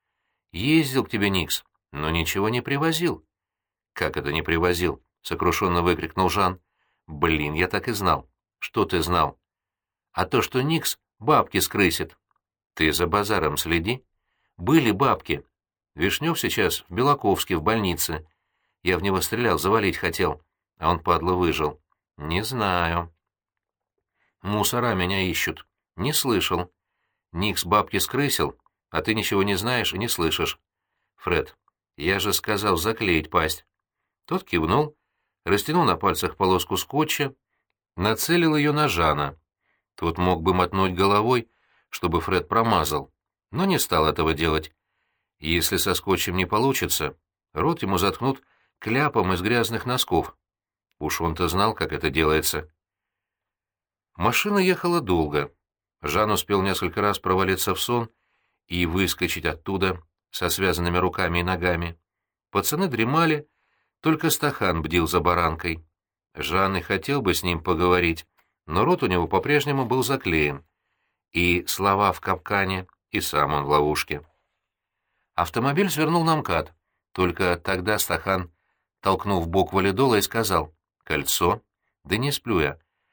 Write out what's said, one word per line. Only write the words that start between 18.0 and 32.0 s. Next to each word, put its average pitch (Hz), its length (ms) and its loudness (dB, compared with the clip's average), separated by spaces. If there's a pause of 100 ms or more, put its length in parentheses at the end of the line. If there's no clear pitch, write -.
Я 90 160 0
в 87 40 -4
него 95 180 0
стрелял, 107 380 0
завалить 98 380 0
хотел. 82 460 -2 (360)
А 82 120 0
он, 82 100 0
падла, 87 340 2
выжил». 80 460 0 (380)
«Не 82 240 -2
знаю». 90 720 0 (1300)
«Мусора 107 520 0
меня 95 280 0
ищут». 90 440 -4 (300)
«Не 120 160 -4
слышал». 92 600 0 (600)
«Никс 95 320 -2
бабки 98 340 0
скрысил, 95 600 -2 (320)
а 82 120 -2
ты 110 120 0
ничего 98 280 0
не 101 140 0
знаешь 110 380 -2
и 92 40 -6
не 113 100 -4
слышишь». 80 500 -2 (580)
«Фред, - 400 -2 (400)
я 90 220 0